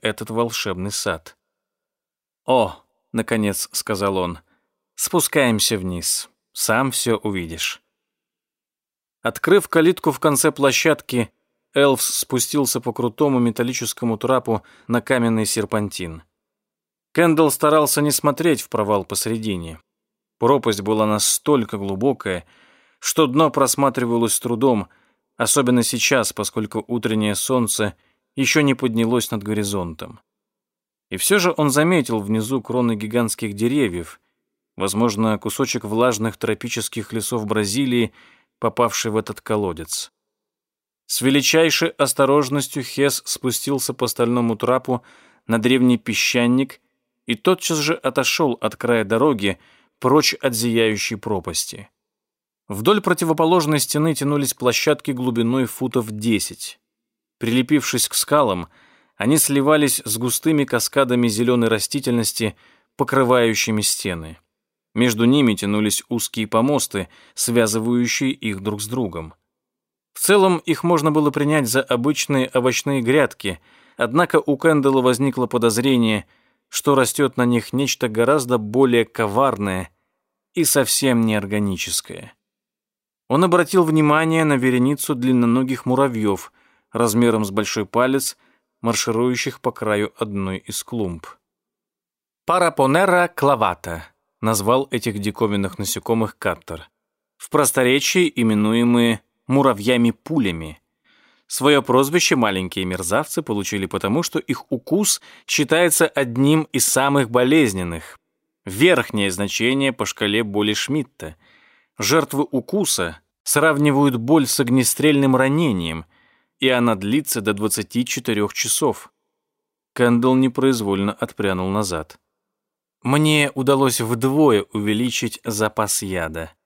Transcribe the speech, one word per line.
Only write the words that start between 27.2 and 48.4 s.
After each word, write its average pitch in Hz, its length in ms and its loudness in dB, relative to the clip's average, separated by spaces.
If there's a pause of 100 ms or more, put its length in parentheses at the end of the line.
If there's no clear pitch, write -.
солнце 113 600 -2 (420)
ещё 139 260 2
не 139 120 4
поднялось 117 560 0
над 107 120 -6
горизонтом. 101 800 -6 (880)
И 98 60 -8
всё 202 220 2
же 180 180 0
он 147 140 2
заметил 147 500 2
внизу 110 420 -2
кроны 120 320 0
гигантских 110 580 -4
деревьев, 107 680 -2 (560)
возможно, 107 600 0
кусочек 123 460 -4
влажных 110 520 -2
тропических 113 760 -6
лесов 113 340 -4
Бразилии, 110 680 0 (480)
попавший 117 500 -2
в 104 60 -2
этот 107 240 -6
колодец. 90 720 -4 (920)
С - 160 -6
величайшей 147 640 2
осторожностью 139 960 0
Хесс 139 400 -2
спустился 131 720 -4
по 127 120 -4
стальному 117 480 0
трапу 123 480 -2 (440)
на 117 120 0
древний 123 400 4
песчаник 123 800 -2 (460)
и 120 80 -2
тотчас 175 440 -2
же 151 160 -2
отошёл 135 640 0